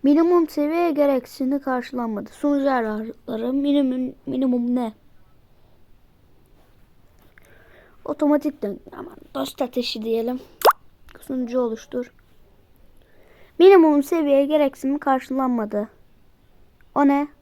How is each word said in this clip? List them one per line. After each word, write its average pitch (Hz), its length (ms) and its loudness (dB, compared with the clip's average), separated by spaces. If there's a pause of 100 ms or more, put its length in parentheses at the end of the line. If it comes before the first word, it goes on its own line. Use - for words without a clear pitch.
Minimum 330 460 4
seviye 320 420 -2
gereksinimi 277 680 -2
karşılanmadı. 240 720 -6
Sunucu 285 380 0
ayarları 226 800 -6
minimum, 269 600 0 (120)
minimum 247 480 -2
ne? 233 180 -4 (3000)
Otomatik 294 580 -2
dön-, - 180 -8 (120)
aman - 240 -16 (180)
dost 269 280 -8
ateşi 247 400 -6
diyelim. 226 380 -4 (800)
Sunucu 254 400 -6
oluştur. 240 520 -8 (1500)
Minimum 330 440 8
seviye 285 440 2
gereksinimi 285 520 0
karşılanmadı. 247 920 -2 (1040)
O 277 140 4
ne? 285 200 0 (140)